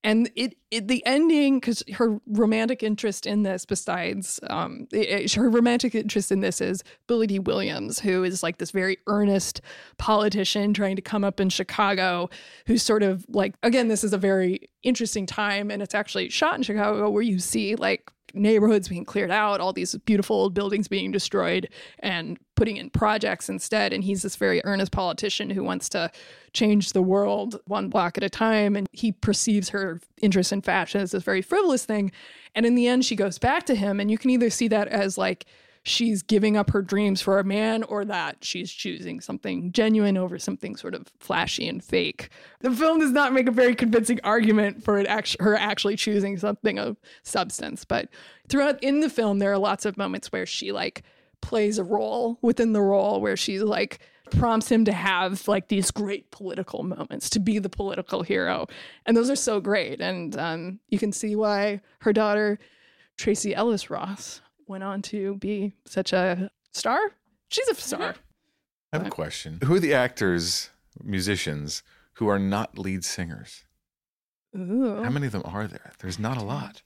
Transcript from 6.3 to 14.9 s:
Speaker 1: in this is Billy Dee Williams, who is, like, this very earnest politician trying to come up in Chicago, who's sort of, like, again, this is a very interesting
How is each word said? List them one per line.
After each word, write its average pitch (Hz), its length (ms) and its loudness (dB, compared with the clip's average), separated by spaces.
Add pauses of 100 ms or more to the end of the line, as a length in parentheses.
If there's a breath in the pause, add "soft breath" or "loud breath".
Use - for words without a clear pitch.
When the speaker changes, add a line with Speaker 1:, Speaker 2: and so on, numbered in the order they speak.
Speaker 1:
in 190 100 4
this 190 180 0
is 190 240 -2 (240 loud breath)
Billy 226 200 2
Dee 196 120 0
Williams, 196 600 -2
who 185 240 2
is, 185 200 -2
like, 170 140 -4
this 175 140 -8
very 190 260 0 (100)
earnest 202 540 2 (360 loud breath)
politician 208 760 2
trying 190 220 0
to 190 60 -4
come 208 220 -2
up 202 160 -2
in 190 100 4
Chicago, 185 800 0 (360 loud breath)
who's 226 180 2
sort 214 200 4
of, 190 260 0
like, 196 240 0 (100)
again, 240 240 4
this 214 160 0
is 208 80 2
a 202 60 2
very 190 520 2 (120)
interesting 226 440 -2